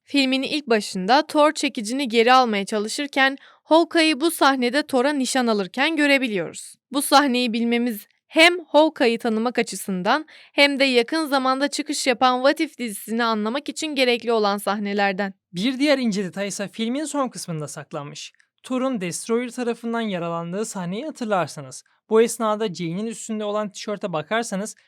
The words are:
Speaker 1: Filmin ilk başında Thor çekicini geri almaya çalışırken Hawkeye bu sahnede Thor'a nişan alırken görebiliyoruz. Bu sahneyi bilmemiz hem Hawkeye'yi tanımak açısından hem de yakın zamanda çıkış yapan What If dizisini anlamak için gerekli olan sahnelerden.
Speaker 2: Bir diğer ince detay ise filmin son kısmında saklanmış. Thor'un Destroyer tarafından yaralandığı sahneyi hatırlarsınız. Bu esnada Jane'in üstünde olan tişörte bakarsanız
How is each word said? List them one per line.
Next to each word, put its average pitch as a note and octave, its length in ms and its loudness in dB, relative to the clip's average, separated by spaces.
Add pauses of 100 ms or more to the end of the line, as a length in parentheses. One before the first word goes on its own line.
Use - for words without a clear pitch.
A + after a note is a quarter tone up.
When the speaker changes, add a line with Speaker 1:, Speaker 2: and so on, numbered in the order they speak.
Speaker 1:
Filmin C4 380 2
ilk C#4+ 260 -4
başında A3+ 600 2
Thor D4+ 240 4
çekicini C4 560 -4
geri A3+ 260 4
almaya A3+ 320 4
çalışırken C4+ 720 0 (260)
Hawkeye D#4+ 580 4
bu E4 100 2
sahnede C4+ 520 2
Thor'a C#4 300 0
nişan B3+ 340 0
alırken A3+ 480 0
görebiliyoruz. C4 800 0 (160)
Bu C#4 100 0
sahneyi B3 520 4
bilmemiz A#3 540 -2 (200)
hem E4+ 400 4
Hawkeye'yi D4 500 4
tanımak A#3 420 -2
açısından G#3 680 -2 (280)
hem C#4+ 260 4
de C4+ 40 4
yakın C4 420 2
zamanda C4+ 420 0
çıkış - 400 -6
yapan B3+ 300 2
What C#4 220 2
If D#4+ 180 -6
dizisini A3+ 460 -6
anlamak A3+ 460 -2
için D4+ 260 -8
gerekli A#3+ 360 0
olan G#3 260 2
sahnelerden. G3+ 760 -2 (200)
Speaker 2:
Bir A#3+ 260 -2
diğer C#4+ 180 4
ince G#3+ 260 0
detay F#3+ 240 -6
ise G3 200 -8
filmin A#3+ 380 -4
son C#4+ 240 -4
kısmında D#3 380 -8
saklanmış. D3 680 -12 (300)
Thor'un B3+ 380 -2
Destroyer A3+ 480 -4
tarafından A#3 520 -4
yaralandığı E3+ 640 -4
sahneyi G3 400 -6
hatırlarsınız. F3+ 800 -4 (260)
Bu A3 120 6
esnada A3 520 0
Jane'in E3+ 320 -6
üstünde A3 380 -8
olan G#3 280 -4
tişörte G3+ 420 -8
bakarsanız G#3+ 600 -4 (120)